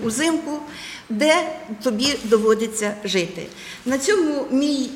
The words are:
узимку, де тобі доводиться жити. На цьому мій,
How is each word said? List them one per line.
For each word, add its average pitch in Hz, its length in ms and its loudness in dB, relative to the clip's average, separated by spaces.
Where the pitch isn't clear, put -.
узимку, 294 540 0
де 233 260 4
тобі 254 320 0
доводиться 220 680 2
жити. 180 420 -2
На 262 120 2
цьому 302 520 2
мій, 269 460 2